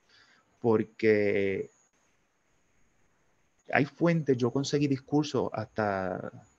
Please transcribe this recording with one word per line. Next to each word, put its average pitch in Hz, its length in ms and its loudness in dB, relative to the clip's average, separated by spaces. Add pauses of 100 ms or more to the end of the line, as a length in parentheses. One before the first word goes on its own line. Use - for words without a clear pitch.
(600)
porque 104 1080 0 (2000)
hay 135 120 4
fuentes, 156 520 0
yo 120 160 0
conseguí 143 340 -2
discursos 135 640 -2
hasta 98 800 -4 (280)